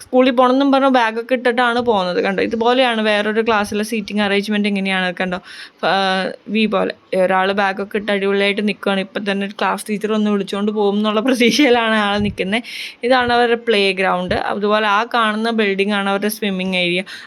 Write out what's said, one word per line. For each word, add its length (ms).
സ്കൂളിൽ 300
പോണെന്നും 400
പറഞ്ഞ് 160
ബാഗൊക്കെ 460
ഇട്ടിട്ടാണ് 460
പോകുന്നത്. 440
കണ്ടോ, 200
ഇതുപോലെയാണ് 580
വേറൊരു 400
ക്ലാസ്സിലെ 420
സീറ്റിംഗ് 380
അറേഞ്ച്മെന്റ് 460
ഇങ്ങനെയാണ്. 540
കണ്ടോ, 160
ആ, 60
വി 180
പോലെ 280
ഒരാൾ 340
ബാഗൊക്കെ 460
ഇട്ട് 140
അടിപൊളിയായിട്ട് 560
നിൽക്കുകയാണ്. 320
ഇപ്പൊ 200
തന്നെ 160
ക്ലാസ് 420
ടീച്ചർ 240
ഒന്ന് 180
വിളിച്ചോണ്ട് 400
പോകും 260
എന്നുള്ള 220
പ്രതീക്ഷയിലാണ് 760
ആൾ 220
നിൽക്കുന്നത്. 460
ഇതാണ് 300
അവരുടെ 220
പ്ലേ 360
ഗ്രൗണ്ട്. 340
അതുപോലെ 520
ആ 160
കാണുന്ന 460
ബിൽഡിംഗ് 440
ആണ് 160
അവരുടെ 180
സ്വിമ്മിംഗ് 500
ഏരിയ. 260